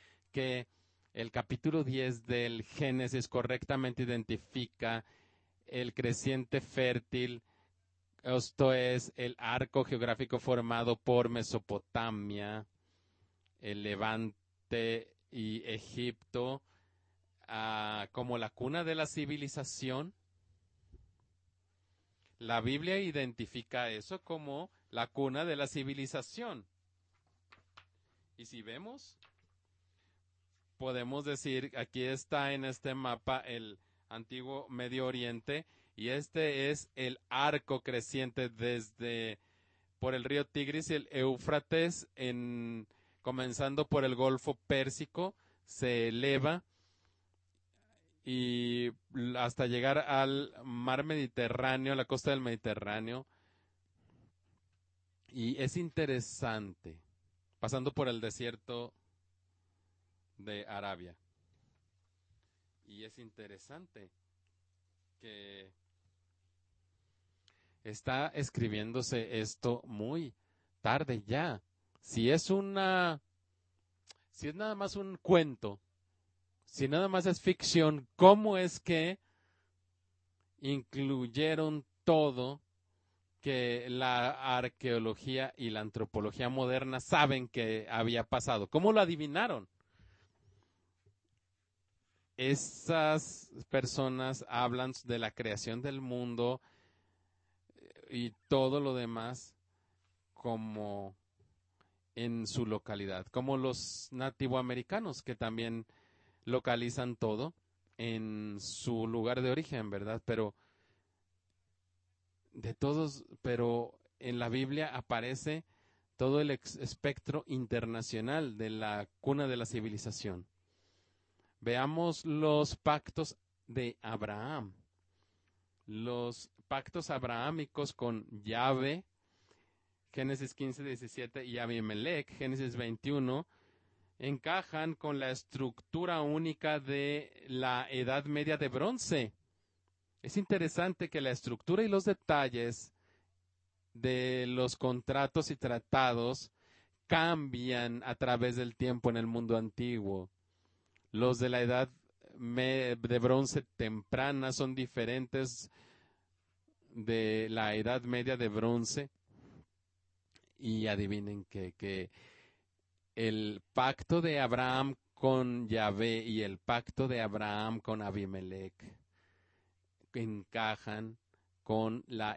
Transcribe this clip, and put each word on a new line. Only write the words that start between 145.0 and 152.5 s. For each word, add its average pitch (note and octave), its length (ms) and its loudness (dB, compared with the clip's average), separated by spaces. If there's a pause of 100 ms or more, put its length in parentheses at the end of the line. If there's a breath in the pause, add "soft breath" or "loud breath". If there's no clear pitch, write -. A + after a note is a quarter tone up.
y D3 60 -6
tratados B2 960 2 (560 soft breath)
cambian B2+ 1000 2
a B2 120 -4
través B2 400 2
del B2 180 -4
tiempo B2 360 2
en A#2 60 4
el A2+ 100 0
mundo A2+ 300 2
antiguo. G#2+ 760 -2 (800)
Los A#2+ 260 4
de B2+ 100 2
la B2 140 2
Edad B2 260 4 (480)
Me-, B2+ 600 0